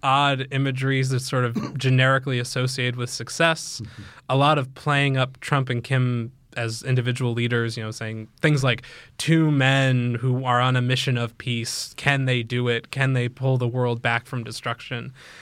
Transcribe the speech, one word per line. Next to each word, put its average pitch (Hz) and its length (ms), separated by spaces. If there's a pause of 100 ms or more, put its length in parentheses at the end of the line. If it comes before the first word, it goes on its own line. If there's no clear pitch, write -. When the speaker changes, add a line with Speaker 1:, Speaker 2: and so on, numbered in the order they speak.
Speaker 1:
odd 135 500
imageries 135 580
that's 131 200
sort 127 160
of 117 320
<clears throat> - 0
generically 131 640
associated 127 560
with 123 160
success. - 720
Speaker 2:
Mm-hmm. 101 200 (260)
Speaker 1:
A 131 60
lot 147 220
of 131 160
playing 139 440
up 131 220
Trump 135 300
and 120 140
Kim 123 480 (240)
as 117 260
individual 127 520
leaders, 117 440
you 113 60
know, 110 80
saying 110 360 (140)
things 151 220
like, 123 180 (380)
"Two 160 320
men 131 640
who 127 280
are 123 160
on 127 160
a 123 60
mission 127 340
of 120 220
peace, - 600
can 139 280
they 123 160
do 123 260
it? 120 220
Can 135 240
they 123 160
pull 131 300
the 123 80
world 120 340
back 117 240
from 123 180
destruction?" 120 680 (280)